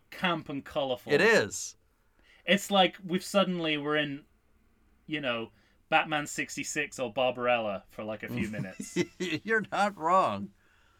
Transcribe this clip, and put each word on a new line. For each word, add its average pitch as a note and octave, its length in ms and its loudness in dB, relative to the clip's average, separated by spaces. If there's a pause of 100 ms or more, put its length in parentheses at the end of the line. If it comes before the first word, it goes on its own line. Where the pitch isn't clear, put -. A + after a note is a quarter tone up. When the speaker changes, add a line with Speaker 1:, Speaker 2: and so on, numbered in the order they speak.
(100)
Speaker 1:
camp E3 380 -4
and C#3 160 -8
colorful. C3+ 480 -4
Speaker 2:
It D3 80 6
is. F#3 560 4 (720)
Speaker 1:
It's F#3+ 240 0
like F#3+ 340 4
we've F3+ 200 -2
suddenly, F3 520 0
we're D3 200 -2
in, C#3+ 260 -2 (840)
you D3+ 140 -6
know, A#2+ 300 -4 (380)
Batman D3+ 380 2
sixty-six - 720 -6
or A#2+ 140 -4
Barbarella A#2+ 760 0
for, - 120 -12
like, G#2+ 200 -8
a A2 60 -10
few A#2 200 -4
Speaker 2:
<laughs> - 20 -8
Speaker 1:
minutes. G2 480 -8 (200)
Speaker 2:
You're F#3 520 -2
not G3+ 260 0
wrong. D#3+ 520 2 (520)